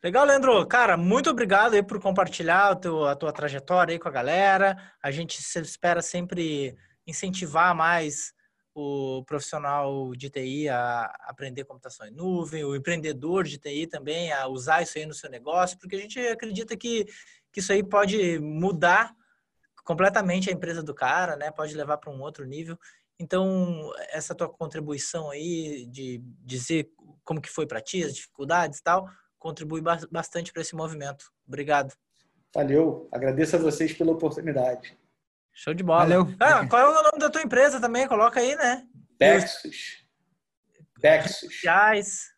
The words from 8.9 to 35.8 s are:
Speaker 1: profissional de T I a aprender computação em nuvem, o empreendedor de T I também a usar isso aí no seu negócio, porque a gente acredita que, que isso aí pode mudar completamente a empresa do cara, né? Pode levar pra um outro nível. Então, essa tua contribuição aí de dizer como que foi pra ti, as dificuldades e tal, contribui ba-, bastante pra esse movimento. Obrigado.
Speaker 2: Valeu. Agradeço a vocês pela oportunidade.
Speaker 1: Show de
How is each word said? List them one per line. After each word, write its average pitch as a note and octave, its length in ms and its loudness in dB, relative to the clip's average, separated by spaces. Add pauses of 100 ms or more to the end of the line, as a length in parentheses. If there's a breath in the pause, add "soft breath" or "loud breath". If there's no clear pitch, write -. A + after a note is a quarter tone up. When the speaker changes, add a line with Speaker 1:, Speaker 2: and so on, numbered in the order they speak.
Speaker 1:
profissional C#3 880 -4
de C3+ 160 -14
T C3+ 120 -6
I C#3+ 260 -4
a A#2+ 360 -2 (220)
aprender C3+ 360 -12
computação B2 440 -18
em G#2+ 40 -20
nuvem, D#3+ 520 -6
o C#3 120 -4
empreendedor D#3 680 -4
de C#3+ 160 -8
T D3 120 -12
I D3+ 140 -6
também D#3+ 460 -6
a C3+ 160 -4
usar C3 340 0
isso D#3 160 -6
aí D#3 80 -8
no D#3 80 -12
seu D3+ 160 -16
negócio, D#3+ 480 -2
porque F#3 180 -12
a G3 40 -4
gente G#3+ 200 -12
acredita A3+ 560 -6
que, A3+ 300 -4 (460 loud breath)
que - 80 -10
isso F#3+ 120 -2
aí G3+ 120 4
pode G3 560 2
mudar E3+ 760 2 (720)
completamente F#3 640 2
a F#3 40 -2
empresa E3+ 280 -6
do D3+ 140 -10
cara, D#3 400 0
né? D3 160 -8
Pode D3+ 240 -8
levar D3 220 -4
pra D3+ 120 -14
um C3+ 100 -14
outro D3 260 -12
nível. D#3+ 300 -12 (440 soft breath)
Então, F#3 720 -2 (180)
essa D#3 240 -8
tua E3+ 160 -4
contribuição D3+ 800 -8
aí D3+ 560 -8
de B2 380 -12 (200)
dizer B2+ 460 -4 (340)
como D#3 180 -6
que - 80 -16
foi D3+ 180 -6
pra A#2 120 -8
ti, F3+ 240 -6
as C#3 120 -6
dificuldades D#3 640 -2
e - 40 -20
tal, F#3 240 2 (300 loud breath)
contribui D#3+ 440 -10
ba-, E3 180 -2 (100)
bastante E3+ 420 -8
pra E3 120 -8
esse - 120 -10
movimento. D3+ 560 -10 (140)
Obrigado. C#3 480 -2 (640)
Speaker 2:
Valeu. C#3+ 560 2
Agradeço C3+ 440 0
a E3+ 40 4
vocês D#3 340 0
pela E3 200 2
oportunidade. C#3+ 840 -4 (580)
Speaker 1:
Show - 200 -6
de F3+ 80 -6